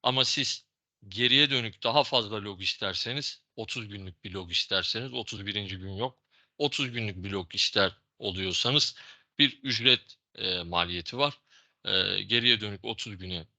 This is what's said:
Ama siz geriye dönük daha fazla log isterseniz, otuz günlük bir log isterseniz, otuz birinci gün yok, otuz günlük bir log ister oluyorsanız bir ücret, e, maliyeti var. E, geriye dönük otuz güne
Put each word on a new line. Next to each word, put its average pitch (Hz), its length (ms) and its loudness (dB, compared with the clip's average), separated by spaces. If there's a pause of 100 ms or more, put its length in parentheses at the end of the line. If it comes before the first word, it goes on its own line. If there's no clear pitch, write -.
Ama 127 220 4
siz - 420 -2 (420)
geriye 123 420 6
dönük 120 320 -2
daha 127 220 6
fazla 107 400 0
log 98 180 -8
isterseniz, 110 800 -4 (140)
otuz 110 320 -8
günlük 95 360 -12
bir 92 80 -8
log 92 180 -8
isterseniz, 107 640 0
otuz 107 340 -8
birinci 101 300 -4
gün 95 160 -8
yok, 117 260 -4 (400)
otuz 139 340 0
günlük 101 320 -4
bir 98 60 -6
log 95 240 -4
ister 98 380 4 (260)
oluyorsanız 95 760 0 (420)
bir 139 240 2
ücret, 123 540 2 (180)
e, 90 280 -4
maliyeti 87 560 -2
var. 143 200 -2 (460)
E, 98 380 2
geriye 117 380 4
dönük 104 240 -8
otuz 107 340 -8
güne 92 280 -8 (120)